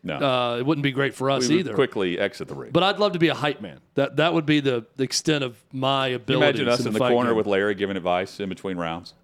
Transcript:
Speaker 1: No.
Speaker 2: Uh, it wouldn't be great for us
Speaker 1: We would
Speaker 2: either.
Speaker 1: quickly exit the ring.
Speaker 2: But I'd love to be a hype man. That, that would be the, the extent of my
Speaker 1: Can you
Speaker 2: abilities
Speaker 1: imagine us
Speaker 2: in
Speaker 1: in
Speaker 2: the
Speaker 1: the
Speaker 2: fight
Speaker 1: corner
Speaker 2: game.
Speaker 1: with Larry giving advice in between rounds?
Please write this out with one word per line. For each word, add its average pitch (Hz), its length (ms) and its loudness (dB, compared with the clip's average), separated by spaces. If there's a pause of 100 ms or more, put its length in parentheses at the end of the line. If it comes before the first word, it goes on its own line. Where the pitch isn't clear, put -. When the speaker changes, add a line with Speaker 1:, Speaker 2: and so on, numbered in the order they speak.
Speaker 1:
No. 151 120 -4
Speaker 2:
Uh, 127 420 0
it 123 80 -2
wouldn't 147 160 0
be 139 100 0
great 135 220 -2
for 131 160 -2
us 131 200 2
Speaker 1:
We 156 80 4
would 185 100 0
Speaker 2:
either. 110 80 -8
Speaker 1:
quickly 101 420 0
exit 101 300 -4
the 71 80 -12
ring. - 160 -12
Speaker 2:
But 170 120 4
I'd 196 160 2
love 208 140 2
to 175 60 -2
be 165 80 4
a 147 80 2
hype 143 260 -2
man. 80 200 -14 (140)
That, 139 200 0
that 160 180 2
would 165 140 0
be 151 140 4
the, 123 240 -2 (100)
the 135 80 -2
extent 143 400 0
of 120 180 -8 (120)
my 135 320 0
Speaker 1:
Can 131 60 -2
you 127 40 -2
Speaker 2:
abilities 135 460 2
Speaker 1:
imagine 127 80 0
us 123 100 2
Speaker 2:
in 117 80 -2
Speaker 1:
in 107 60 -4
Speaker 2:
the 110 60 2
Speaker 1:
the 123 60 4
Speaker 2:
fight 123 60 4
Speaker 1:
corner 120 200 4
Speaker 2:
game. 113 60 2
Speaker 1:
with 107 100 2
Larry 101 280 2
giving 98 220 -2
advice 90 420 -2
in 98 100 -6
between 92 280 -8
rounds? 85 360 -8 (100)